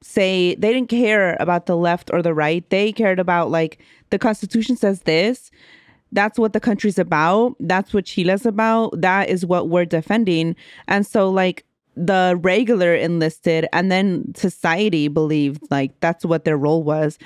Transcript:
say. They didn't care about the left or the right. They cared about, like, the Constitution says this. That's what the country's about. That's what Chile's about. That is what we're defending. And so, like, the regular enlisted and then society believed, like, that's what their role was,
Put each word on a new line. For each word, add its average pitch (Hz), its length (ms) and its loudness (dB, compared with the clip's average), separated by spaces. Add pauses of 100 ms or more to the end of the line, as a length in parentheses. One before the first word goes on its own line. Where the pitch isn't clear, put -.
say. 185 540 0
They 214 180 0
didn't 254 160 -2
care 214 500 2
about 175 260 0
the 180 100 0
left 170 380 0
or - 80 0
the 165 120 0
right. 156 360 0
They 208 240 0
cared 190 260 0
about, 175 320 0
like, 165 280 -2 (320)
the 196 80 0
Constitution 226 580 -2
says 196 240 0
this. 185 500 -2 (600)
That's 208 260 -2
what 220 140 0
the 214 80 -2
country's 202 380 0
about. 180 600 0
That's 190 340 -2
what 196 120 -2
Chile's 190 400 -2
about. 220 560 0
That 185 280 2
is 185 160 -2
what 175 220 0
we're 175 180 2
defending. 170 720 0 (320)
And 202 180 0
so, 190 240 0
like, 190 360 -2 (300)
the 180 460 2
regular 185 540 2
enlisted 160 760 -2
and 185 200 0
then 185 440 -2
society 170 760 -2
believed, 151 600 -2
like, 139 300 -2
that's 170 260 -2
what 165 180 -2
their 156 140 0
role 151 260 0
was, 151 420 -2